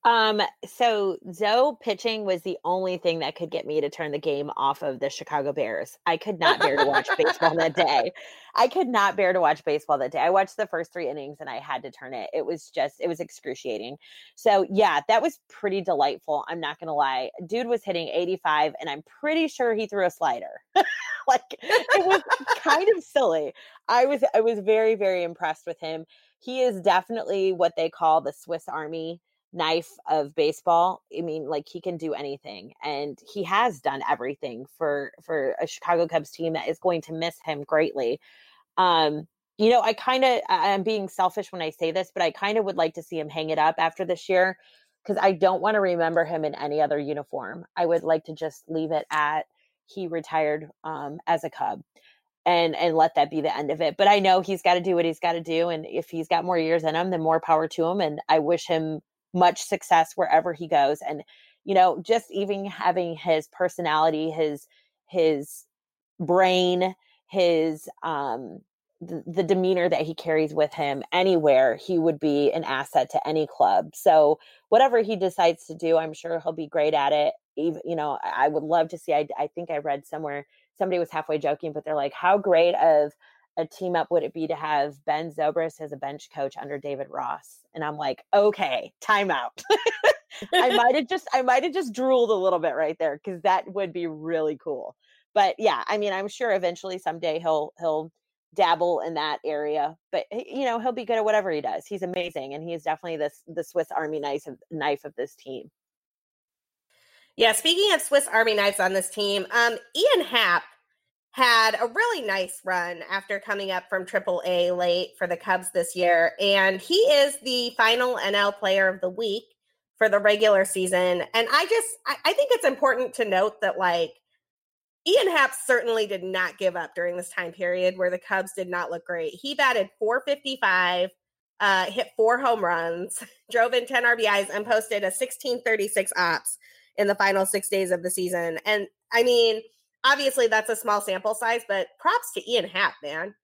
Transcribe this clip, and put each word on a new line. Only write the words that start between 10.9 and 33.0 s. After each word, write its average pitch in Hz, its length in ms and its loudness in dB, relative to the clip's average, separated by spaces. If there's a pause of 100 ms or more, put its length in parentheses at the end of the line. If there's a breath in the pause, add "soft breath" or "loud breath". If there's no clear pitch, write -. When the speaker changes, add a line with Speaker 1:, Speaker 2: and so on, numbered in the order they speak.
Speaker 1:
three 165 160 -6
innings 147 300 -10
and 147 100 -12
I 120 80 -8
had 139 240 -6
to 135 100 -14
turn 131 220 -16
it. 110 200 -10
It 147 120 -2
was 156 240 -6
just, 143 320 -4
it 165 60 -2
was 165 120 -4
excruciating. 131 760 -10 (380 loud breath)
So, 202 340 4
yeah, 190 380 4
that 220 160 4
was 311 160 -4 (100)
pretty 196 320 -4
delightful. 147 680 -2
I'm 170 120 -8
not 151 200 -8
gonna 160 140 -8
lie. 135 380 -2 (160)
Dude 226 180 -4
was 233 180 -2
hitting 170 260 -4
eighty-five, 160 680 0
and 156 120 -8
I'm 147 120 -10 (160)
pretty 320 280 0
sure 240 260 0
he 214 140 -2
threw 202 180 -2
a 170 60 2
slider. 120 500 -4 (140)
<laughs> 381 80 4 (440 loud breath)
Like, 254 140 2 (180)
it 403 460 2
was 370 160 4 (200)
Speaker 2:
<laughs> 494 180 -2
Speaker 1:
kind 311 360 2
of 349 80 -10
silly. 165 480 0 (360 loud breath)
I 247 180 4
was, 269 180 0 (120)
I 226 60 6
was 220 180 0
very, 220 340 2
very 190 300 0
impressed 170 420 -6
with 170 140 -10
him. 160 260 -8 (320 soft breath)
He 254 240 -6
is 233 200 0
definitely 190 680 0
what 170 240 2
they 165 140 0
call 160 320 4
the 139 100 -6
Swiss - 360 -10
Army 160 520 -8 (320)
knife 165 380 -2 (180)
of 147 280 0
baseball. 170 680 2 (160)
I 165 40 -6
mean, 156 260 -6
like, 151 200 -6
he 175 140 -14
can 175 160 -6
do 156 160 -6
anything, 139 600 -12 (100)
and 143 340 -6 (160)